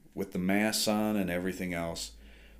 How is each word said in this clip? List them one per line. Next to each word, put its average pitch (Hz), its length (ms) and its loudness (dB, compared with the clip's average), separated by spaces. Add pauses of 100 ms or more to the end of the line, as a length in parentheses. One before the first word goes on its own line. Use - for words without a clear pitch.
(160)
with 98 180 -6
the 95 60 -2
masks 101 480 2
on 107 300 2
and 92 120 0
everything 90 440 -2
else, 85 380 -4 (480)